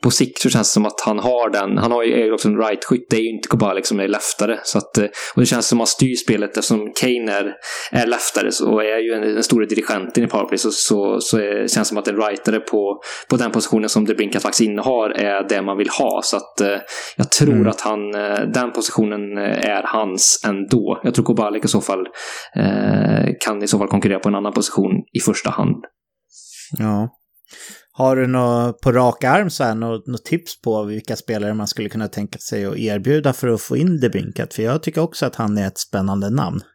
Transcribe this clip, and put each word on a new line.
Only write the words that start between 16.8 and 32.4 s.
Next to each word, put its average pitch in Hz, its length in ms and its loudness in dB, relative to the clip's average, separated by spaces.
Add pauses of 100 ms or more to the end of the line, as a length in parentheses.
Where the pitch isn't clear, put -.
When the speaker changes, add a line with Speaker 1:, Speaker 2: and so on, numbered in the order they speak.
Speaker 1:
jag - 140 0
tror - 220 6
Speaker 2:
Mm. 107 140 6
Speaker 1:
att 110 140 -2
han, 104 340 -2
eh, 104 240 0 (140)
den 123 180 0
positionen, 104 680 -2
eh, 104 320 0
är 98 140 0
hans 101 640 0
ändå. 101 580 0
Jag 123 100 0
tror 120 120 2
Kubalik 107 400 0
i - 20 2
så 104 140 2
fall, 92 240 -2 (500)
eh, 104 760 2 (160)
kan 104 180 -2
i 104 40 -2
så 107 100 2
fall 98 100 0
konkurrera 98 320 2
på 104 100 0
en 101 60 2
annan 101 180 -4
position 98 380 0 (220)
i 107 60 0
första - 300 -2
hand. - 260 0 (1040)
Speaker 2:
Ja. 107 360 -2 (760)
Har 131 240 2
du 131 120 2
nå-, 120 460 2 (100)
på 131 80 4
rak 123 320 4
arm 170 260 4
så 147 140 -2
här, 113 120 0
nå-, 113 300 -4
något 123 200 -8
tips - 360 -4
på 110 220 0
vilka 107 320 -6
spelare 107 380 -4
man 107 140 -4
skulle 104 220 -4
kunna 110 180 -4
tänka - 320 -8
sig 104 260 -4